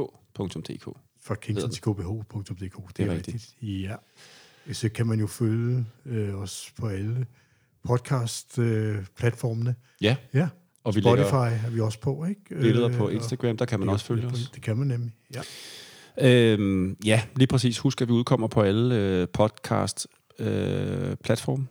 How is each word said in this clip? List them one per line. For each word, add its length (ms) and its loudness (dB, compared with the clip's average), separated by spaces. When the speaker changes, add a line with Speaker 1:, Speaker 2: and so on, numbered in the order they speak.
Speaker 1:
punktum 300 -8
D 40 -18
K. 40 -20
Speaker 2:
Fra 140 -6
Kingston 200 -6
Speaker 1:
Hedder 200 -2
Speaker 2:
til 100 -12
Speaker 1:
den. 80 2
Speaker 2:
K 40 -10
B 40 -8
H 280 -8
punktum 260 -10
D 40 -14
K. 20 -10
Det 100 -20
Speaker 1:
Det 80 0
er 60 -2
Speaker 2:
er 40 -2
Speaker 1:
rigtigt. 200 -8
Speaker 2:
rigtigt. 480 -8
Ja. 120 -8
Så 160 -2
kan 180 -2
man 120 2
jo 80 0
følge, 580 0
øh, 300 -4
os 420 -12
på 100 -4
alle 380 -4
podcast, 720 -2
øh, 460 0
platformene. 600 -2
Speaker 1:
Ja. 140 4
Speaker 2:
Ja. 140 4
Speaker 1:
Og 120 0
vi 60 2
Speaker 2:
Spotify 220 6
Speaker 1:
lægger 220 2
Speaker 2:
er 240 -2
vi 100 -2
også 200 -2
på, 260 -4
ikke? 240 -4
Speaker 1:
billeder 400 2
Speaker 2:
Øh, 80 -2
Speaker 1:
på 80 2
Speaker 2:
og 80 0
Speaker 1:
Instagram, 440 -2
der 80 0
kan 140 -2
man 80 0
Speaker 2:
det 60 2
Speaker 1:
også 120 -2
følge 160 -2
Speaker 2:
det 100 -4
Speaker 1:
os. 240 -6
Speaker 2:
det 80 -18
kan 140 -2
man 100 0
nemlig, 240 -4
ja. 80 -10
Speaker 1:
Øhm, 520 2
ja, 160 6
lige 120 6
præcis. 320 2
Husk, 220 0
at 60 0
vi 60 2
udkommer 340 2
på 140 2
alle, 340 4
øh, 380 2
podcast, 720 -2
øh, 760 -2
platforme. 560 -2